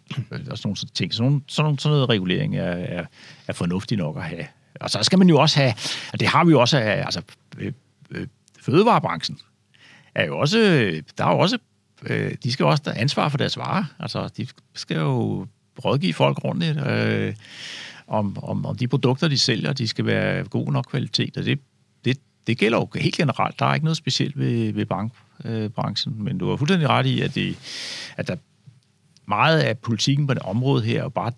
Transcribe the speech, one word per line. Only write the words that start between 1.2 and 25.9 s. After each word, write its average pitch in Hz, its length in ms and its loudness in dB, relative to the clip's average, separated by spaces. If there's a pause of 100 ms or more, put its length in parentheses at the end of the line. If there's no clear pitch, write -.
nogle, 143 160 2
sådan - 180 0
nogle, 147 140 0
sådan 151 140 2
noget 135 160 4
regulering 98 480 0
er, 92 140 -2
er, 87 340 -6 (420)
er 90 60 -6
fornuftigt 90 460 -2
nok 78 180 -4
at - 60 -8
have. 82 220 -8 (360)
Og - 80 -6
så 104 140 -2
skal 185 160 6
man 190 100 10
jo 151 100 10
også 151 200 6
have, 131 140 4 (400)
og 110 60 -6
det 113 80 2
har 139 180 4
vi 170 60 8
jo 143 100 8
også 123 160 4
af, 110 280 2
altså, - 160 -6 (360)
øh, 101 160 -6 (380)
øh, - 160 -8 (340)
fødevarebranchen 165 760 2 (800)
er 107 100 2
jo 73 140 -4
også, 151 180 2 (600)
der - 80 -2
er - 60 4
jo 156 80 4
også, 190 180 2 (460)
øh, 104 280 -2 (120)
de 120 80 -2
skal - 120 -2
jo 147 60 4
også 151 160 2
have - 120 -6
ansvar 147 320 0
for 139 80 -2
deres - 200 -2
varer. - 260 -4 (160)
Altså, 98 380 -6
de 113 100 -6 (280)
skal - 220 -6
jo 113 500 -2 (380)
rådgive 147 280 0
folk 139 320 0
ordentligt, 143 420 -2
øh, 110 460 -2 (720)
om, 101 360 -2
om, 101 220 -4
om 104 120 -4
de 123 100 -2
produkter, 139 400 2
de 139 100 0
sælger, - 360 0
de 117 140 -4
skal 110 180 -4
være 101 380 0
god 113 280 -4
nok 131 180 -2
kvalitet, - 480 -4
og 92 80 -4
det, 147 140 0 (460)
det, 131 120 2 (300)
det 113 100 0
gælder 226 200 2
jo 156 180 -2
helt - 200 0
generelt. - 440 -2
Der 123 60 2
er 139 80 2
ikke 139 120 0
noget 160 120 0
specielt 139 420 -4
ved, 117 340 0
ved 104 120 -2
bank, 104 280 -4 (320)
øh, 113 240 -4
branchen, 107 540 -4